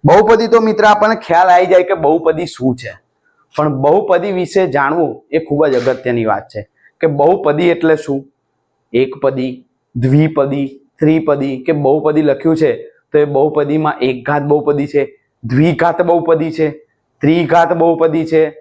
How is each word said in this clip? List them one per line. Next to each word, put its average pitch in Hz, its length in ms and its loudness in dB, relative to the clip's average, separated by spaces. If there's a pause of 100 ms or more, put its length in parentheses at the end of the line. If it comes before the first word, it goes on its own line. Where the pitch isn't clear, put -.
બહુપદી 214 440 4
તો 233 60 4 (100)
મિત્ર 214 200 0
આપણને 214 280 2 (100)
ખ્યાલ 180 260 2
આવી 180 200 4
જાય 180 180 4
કે 190 140 0
બહુપદી 165 500 0
શું 123 260 -4
છે, 104 120 -14 (600)
પણ 147 300 -2
બહુપદી 190 540 2
વિશે 180 240 -2 (120)
જાણવું 143 360 -2 (260)
એ - 100 2
ખૂબ 143 160 -2 (100)
જ - 80 0
અગત્યની 120 500 -2
વાત 101 220 -4
છે 104 80 -10 (400)
કે 160 60 0 (140)
બહુપદી 165 540 2
એટલે 160 300 0
શું, 139 160 -4 (840)
એકપદી, 131 500 -4 (420)
દ્વિપદી, 139 720 0 (340)
ત્રિપદી 151 540 0 (120)
કે 165 60 -2 (120)
બહુપદી 151 460 0
લખ્યું 160 320 0
છે 143 80 2 (400)
તો 147 140 2
એ - 20 0 (100)
બહુપદીમાં 147 720 -2
એક 127 80 -2 (120)
ઘાત 143 240 -2
બહુપદી 147 420 0
છે, 143 80 2 (480)
દ્વિઘાત 165 600 0
બહુપદી 165 480 0
છે, 156 100 0 (540)
ત્રિઘાત 165 480 2 (120)
બહુપદી 165 500 0
છે 156 100 2 (180)